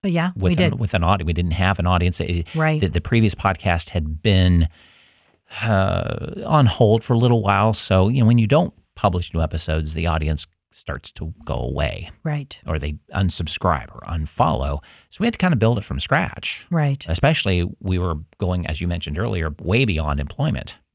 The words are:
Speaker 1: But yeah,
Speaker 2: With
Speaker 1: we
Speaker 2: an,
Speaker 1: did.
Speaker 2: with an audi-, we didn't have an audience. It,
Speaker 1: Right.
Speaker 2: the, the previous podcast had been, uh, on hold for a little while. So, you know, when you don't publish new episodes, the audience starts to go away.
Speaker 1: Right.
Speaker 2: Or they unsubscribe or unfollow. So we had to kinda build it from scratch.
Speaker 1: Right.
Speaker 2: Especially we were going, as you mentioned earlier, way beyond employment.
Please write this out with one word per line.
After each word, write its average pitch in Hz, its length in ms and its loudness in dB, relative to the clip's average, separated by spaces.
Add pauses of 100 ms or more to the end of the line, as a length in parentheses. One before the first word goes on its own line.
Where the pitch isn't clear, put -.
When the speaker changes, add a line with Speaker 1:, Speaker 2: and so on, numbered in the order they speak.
Speaker 1:
But 196 100 -2
yeah, 170 240 0
Speaker 2:
With 92 80 -4 (140)
Speaker 1:
we - 60 2
Speaker 2:
an, 101 80 4
Speaker 1:
did. - 80 -6
Speaker 2:
with 107 140 -2
an 87 100 2
audi-, 90 220 2
we 85 80 0
didn't 87 200 0
have 92 260 0
an 85 80 0
audience. 87 340 2
It, 87 340 -4
Speaker 1:
Right. 156 240 0
Speaker 2:
the, 95 80 2
the 82 140 0
previous 110 340 2
podcast 87 540 0
had 76 320 -4
been, 90 480 4 (920)
uh, 95 840 -2
on 147 200 4
hold 110 380 4
for 131 100 -2
a 113 40 2
little 120 240 4
while. 101 320 2
So, 95 360 2
you 131 120 2
know, 110 60 6
when 120 100 6
you 113 100 4
don't 156 260 2 (220)
publish 90 380 -2
new 82 80 0
episodes, 80 520 -2
the 82 140 -2
audience 78 400 0 (240)
starts - 400 -12
to 80 220 -10 (120)
go - 100 -4
away. 65 540 -4 (140)
Speaker 1:
Right. 147 420 -8
Speaker 2:
Or 78 140 -4
they 73 140 -6 (200)
unsubscribe 87 800 -2
or - 140 -18
unfollow. 76 720 -2 (320)
So - 80 -20
we 226 80 0
had 226 60 0
to - 40 -10
kinda 180 180 2
build 113 220 2
it 101 60 -6
from - 160 -6
scratch. - 720 -4
Speaker 1:
Right. 147 360 0
Speaker 2:
Especially 92 640 0 (100)
we 92 200 -2
were 87 160 -2 (240)
going, 90 260 0
as 78 160 -4
you 85 60 -2
mentioned 82 320 -4
earlier, 90 420 -2
way 117 240 2
beyond 76 340 -2
employment. - 580 -6 (180)